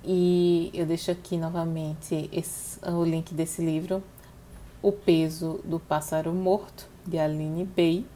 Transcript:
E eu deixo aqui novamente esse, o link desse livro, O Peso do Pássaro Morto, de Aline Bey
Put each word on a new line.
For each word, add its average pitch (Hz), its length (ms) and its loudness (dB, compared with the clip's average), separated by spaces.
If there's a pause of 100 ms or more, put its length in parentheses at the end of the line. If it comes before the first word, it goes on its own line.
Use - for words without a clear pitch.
E 175 680 4
eu 170 120 0
deixo 165 240 -2
aqui 180 280 -4
novamente 165 960 -4
esse, - 520 -8
o 170 200 0
link 165 280 0
desse 165 300 -2
livro, 180 400 0 (800)
O 202 100 6
Peso 160 720 2
do 165 160 -4
Pássaro 156 540 -2
Morto, 185 580 0 (140)
de 170 120 -4
Aline 156 480 0
Bey 175 400 2 (100)